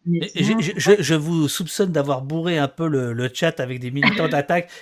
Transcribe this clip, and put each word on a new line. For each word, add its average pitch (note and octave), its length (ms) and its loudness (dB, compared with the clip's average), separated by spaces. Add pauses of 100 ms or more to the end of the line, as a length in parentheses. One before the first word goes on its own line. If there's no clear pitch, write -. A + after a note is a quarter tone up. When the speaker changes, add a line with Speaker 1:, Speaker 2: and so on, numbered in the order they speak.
Speaker 1:
mais E3+ 140 0
Speaker 2:
Et E3+ 240 -4
Speaker 1:
sinon, G#3+ 180 2
Speaker 2:
je, E3 120 -2
je, F3 80 -6
Speaker 1:
c'est F3+ 140 6
vrai - 40 10
Speaker 2:
je, F#3+ 40 -2
je D#3 120 2
vous D#3+ 340 2
soupçonne F#3 440 -2
d'avoir C#3 300 0
bourré E3 360 -2
un C#3+ 100 2
peu E3 200 -4
le, B2+ 240 0
le B2 200 -2
chat - 280 0
avec B2+ 180 -6
des B2 140 -8
militants D3 360 0
Speaker 1:
<laughs> - 0 -
Speaker 2:
d'Attac E3+ 400 0 (140)